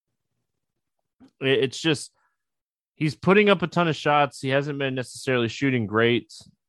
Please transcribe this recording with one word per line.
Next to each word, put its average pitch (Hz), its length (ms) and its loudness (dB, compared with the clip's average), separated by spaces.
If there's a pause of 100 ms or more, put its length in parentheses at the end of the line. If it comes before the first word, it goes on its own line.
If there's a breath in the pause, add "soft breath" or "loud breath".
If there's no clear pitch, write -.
(1400)
It, 135 240 2
it's 127 140 -6
just, - 320 -2 (840)
he's 151 220 -4
putting 202 340 4
up 185 100 2
a 175 60 -2
ton 170 220 0
of 147 80 -2
shots. 147 440 0
He 135 100 -4
hasn't 143 280 -2
been 135 160 -4
necessarily 123 540 -2
shooting 127 380 -2
great. 113 460 0 (360)